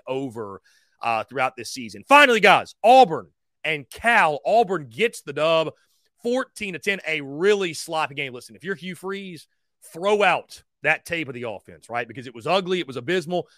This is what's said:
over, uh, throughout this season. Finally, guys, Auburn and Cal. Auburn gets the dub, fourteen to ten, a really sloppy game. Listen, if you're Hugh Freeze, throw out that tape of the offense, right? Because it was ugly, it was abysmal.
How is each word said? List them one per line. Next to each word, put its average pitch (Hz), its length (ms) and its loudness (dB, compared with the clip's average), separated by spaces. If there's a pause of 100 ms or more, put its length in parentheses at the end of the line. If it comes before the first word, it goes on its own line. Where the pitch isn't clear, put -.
over, 117 520 -8 (440)
uh, 113 200 -2
throughout 127 320 -4
this 120 140 -14
season. 104 380 -14
Finally, 262 320 6
guys, 170 340 4 (100)
Auburn 202 440 6 (360)
and 151 280 -6
Cal. 190 520 2
Auburn 180 460 0
gets 160 320 -4
the 147 120 -14
dub, 160 400 0 (500)
fourteen 240 500 -4
to 151 60 -10
ten, 196 280 -4
a 156 140 -4
really 170 540 0
sloppy 151 400 -4
game. 139 180 -8
Listen, 117 220 -18
if - 80 -20
you're 190 100 -6
Hugh 170 220 -12
Freeze, 190 520 -12 (460)
throw 202 300 0
out - 400 0 (180)
that 151 240 0
tape 165 220 -6
of 131 80 -12
the 120 120 -8
offense, 92 440 -14
right? 120 160 -4
Because 117 180 -14
it 127 80 -16
was 117 140 -12
ugly, 185 320 -4
it 147 80 -8
was 127 100 -10
abysmal. 165 500 -6 (100)